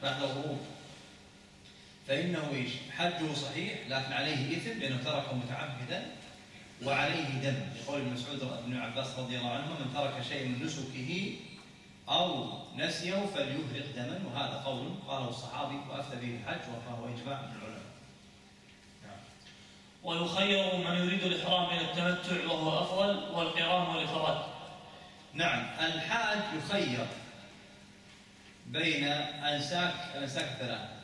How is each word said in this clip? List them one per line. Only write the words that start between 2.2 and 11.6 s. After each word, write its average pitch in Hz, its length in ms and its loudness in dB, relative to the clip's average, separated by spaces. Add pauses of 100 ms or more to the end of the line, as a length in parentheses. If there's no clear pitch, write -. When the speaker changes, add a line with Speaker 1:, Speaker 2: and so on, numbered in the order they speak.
Speaker 1:
إيش؟ 120 180 0 (260)
حجه 165 360 2
صحيح، 160 460 -2 (100)
لكن 131 240 0
عليه 143 440 2
إثم 220 220 -4
لأنه 131 240 0
تركه 135 320 0
متعمدا 127 720 -4 (800)
وعليه 147 400 2
دم، 135 360 2 (220)
لقول 139 200 -2
ابن 123 120 0
مسعود، 131 300 -4 (200)
ابن 123 140 -2
عباس 120 300 -2 (120)
رضي 127 180 -2
الله 120 140 0
عنهما: 143 280 -2
"من 131 160 -2
ترك 139 180 2 (160)
شيئا 139 180 -2
من 123 180 0
نسكه 156 680 -2 (760)